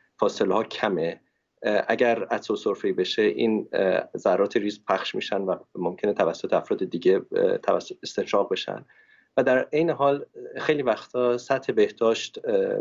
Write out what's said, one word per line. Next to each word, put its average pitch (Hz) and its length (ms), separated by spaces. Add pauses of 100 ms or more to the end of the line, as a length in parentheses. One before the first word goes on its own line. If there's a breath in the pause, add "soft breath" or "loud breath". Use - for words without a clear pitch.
(180 soft breath)
فاصله‌ها 101 460
کمه. 85 560 (440)
اه، 107 240
اگر 113 360
عطس 107 280
و 104 40
سرفه‌ای 98 380
بشه، 92 280
این، 110 520
اه، 92 300 (140)
ذرات 98 400
ریز 104 280
پخش - 300
می‌شن 101 260
و 92 140 (200)
ممکنه 92 380
توسط 90 400
افراد - 300
دیگه، 90 380 (140)
اه، 95 220
توسط - 460
استنشاق - 480
بشن. - 340 (520 soft breath)
و 135 60
در 127 300
عین 160 160
حال 143 360 (320)
خیلی 147 240
وقتا 123 560
سطح 131 360
بهداشت، 110 760
اه، 110 80 (260)